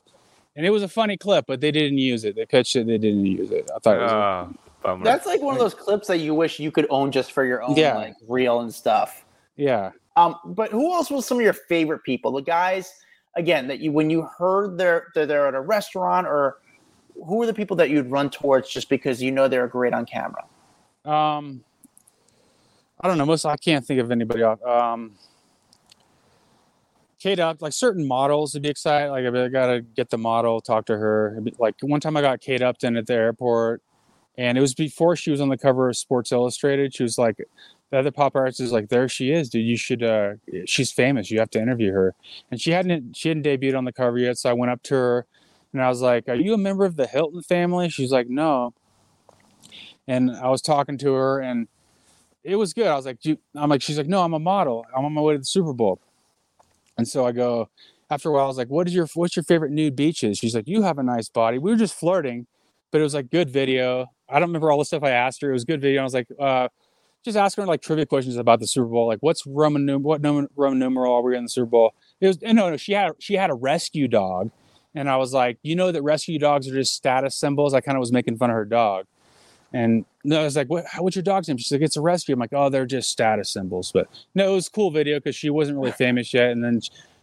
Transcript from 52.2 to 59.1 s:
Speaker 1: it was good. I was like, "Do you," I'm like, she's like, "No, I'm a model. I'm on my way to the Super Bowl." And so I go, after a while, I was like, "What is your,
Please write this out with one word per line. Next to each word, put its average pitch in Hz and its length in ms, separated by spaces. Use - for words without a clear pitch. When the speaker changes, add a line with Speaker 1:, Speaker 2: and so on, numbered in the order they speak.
Speaker 1:
it 185 120
was 208 180
good. 220 140
I 151 80
was 135 100
like, 131 140
"Do 156 100
you," 151 80
I'm 147 140
like, 143 120
she's 151 160
like, 147 100
"No, 190 140
I'm 165 120
a 156 60
model. 156 460
I'm 135 80
on 151 100
my 151 80
way 151 120
to 143 60
the 135 40
Super 170 300
Bowl." 104 260
And 117 100
so 131 180
I 123 60
go, 120 380
after 151 200
a - 20
while, 139 120
I 139 40
was 131 100
like, 120 120
"What 175 180
is 175 60
your, 170 200